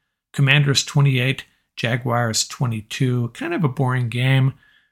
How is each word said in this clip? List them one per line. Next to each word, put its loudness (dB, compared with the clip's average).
Commanders 2
twenty-eight, 0
Jaguars -2
twenty-two. -2
Kind -6
of 0
a 2
boring 0
game. 2